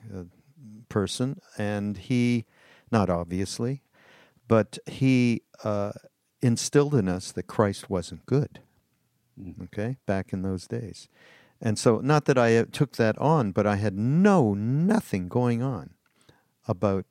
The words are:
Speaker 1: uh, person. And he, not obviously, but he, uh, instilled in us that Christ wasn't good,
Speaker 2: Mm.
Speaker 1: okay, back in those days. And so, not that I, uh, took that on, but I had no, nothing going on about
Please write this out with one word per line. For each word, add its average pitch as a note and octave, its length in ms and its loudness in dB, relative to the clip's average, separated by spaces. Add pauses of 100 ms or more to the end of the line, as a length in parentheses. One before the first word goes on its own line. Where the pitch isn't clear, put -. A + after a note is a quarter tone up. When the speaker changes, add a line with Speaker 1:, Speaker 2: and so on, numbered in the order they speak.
(160)
Speaker 1:
uh, F2+ 100 -12 (640)
person. B2 500 -2 (180)
And G#2 400 -4
he, A#2+ 480 0 (460)
not G#2 180 4
obviously, F#2 720 -4 (680)
but A2 360 4
he, B2 560 2 (220)
uh, G#2 300 -4 (480)
instilled C#3+ 520 2
in G#2 140 2
us F#2 240 -4
that F#2 160 -6
Christ - 420 -2
wasn't F2+ 360 -6
good, - 340 -2 (800)
Speaker 2:
Mm. F#2 240 -14
Speaker 1:
okay, G#2+ 320 -6 (100)
back F#2+ 280 -2
in F#2+ 80 -4
those F#2 260 -6
days. A2+ 400 -10 (540)
And G#2+ 180 -2
so, A2+ 220 4
not C#3+ 240 2
that C#3 120 4
I, A#2 200 4
uh, A2+ 120 2
took - 280 -4
that A2 220 2
on, C3 340 2
but G#2 120 0
I G2+ 120 2
had G2 200 -2
no, C#3+ 560 4
nothing A#2 760 -2
going A#2+ 340 0
on B2 280 -6 (760)
about F#2+ 440 0